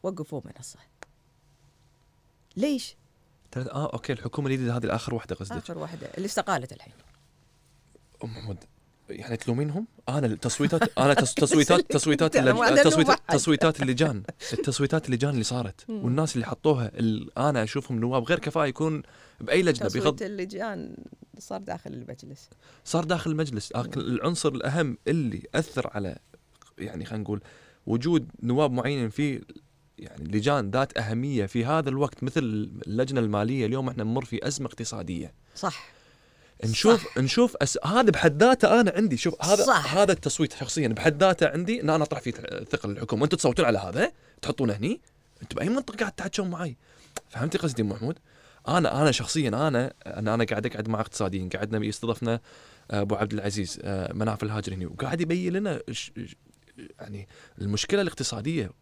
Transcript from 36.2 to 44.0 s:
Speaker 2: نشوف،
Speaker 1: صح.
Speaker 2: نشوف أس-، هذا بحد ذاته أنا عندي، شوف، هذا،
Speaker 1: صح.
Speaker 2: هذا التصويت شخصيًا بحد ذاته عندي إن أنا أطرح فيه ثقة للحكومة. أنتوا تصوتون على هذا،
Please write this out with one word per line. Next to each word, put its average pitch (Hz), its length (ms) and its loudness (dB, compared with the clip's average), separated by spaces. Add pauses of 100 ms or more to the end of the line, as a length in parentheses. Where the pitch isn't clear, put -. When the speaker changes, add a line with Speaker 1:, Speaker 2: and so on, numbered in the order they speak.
Speaker 2:
نشوف، 208 400 4
Speaker 1:
صح. - 140 -4
Speaker 2:
نشوف 214 380 4
أس-، - 300 0
هذا 220 240 6
بحد 156 320 4
ذاته 233 380 8
أنا 196 160 4
عندي، 185 200 2
شوف، - 280 -2
هذا، 196 200 6
Speaker 1:
صح. 151 300 4
Speaker 2:
هذا 196 180 6
التصويت - 400 0
شخصيًا 135 360 -2
بحد 143 320 2
ذاته 190 280 6
عندي 180 320 -2
إن 156 100 0
أنا 156 140 4
أطرح 147 160 -4
فيه 123 100 -4 (400)
ثقة - 180 -2
للحكومة. 113 360 0
أنتوا 156 140 2
تصوتون 139 280 4
على 110 120 4
هذا، 107 340 -2 (300)